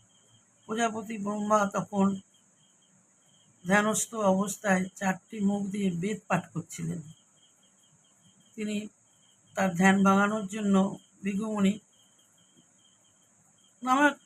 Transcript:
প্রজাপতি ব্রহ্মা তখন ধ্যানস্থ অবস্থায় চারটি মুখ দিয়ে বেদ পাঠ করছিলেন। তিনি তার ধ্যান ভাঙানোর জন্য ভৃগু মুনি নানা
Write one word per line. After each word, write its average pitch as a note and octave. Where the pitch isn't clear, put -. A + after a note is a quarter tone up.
প্রজাপতি A3
ব্রহ্মা G#3
তখন G3
ধ্যানস্থ G#3
অবস্থায় G3
চারটি G3
মুখ G3+
দিয়ে G3
বেদ G3
পাঠ F3
করছিলেন। E3
তিনি G#3+
তার F#3+
ধ্যান F#3+
ভাঙানোর G3+
জন্য G3
ভৃগু G3+
মুনি G#3
নানা C#4